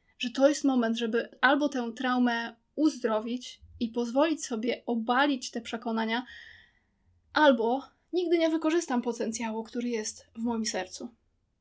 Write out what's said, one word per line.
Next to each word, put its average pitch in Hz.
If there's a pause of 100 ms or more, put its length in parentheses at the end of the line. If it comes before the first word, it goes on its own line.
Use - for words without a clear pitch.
(180)
że 247
to 269
jest 294
moment, 233
żeby 233 (120)
albo 277
tę 240
traumę 247 (180)
uzdrowić 240 (200)
i 233
pozwolić 247
sobie 226
obalić 247
te 240
przekonania, 226 (1040)
albo 262 (300)
nigdy 339
nie 330
wykorzystam 320
potencjału, 226
który 247
jest 220 (100)
w 226
moim 226
sercu. 190 (520)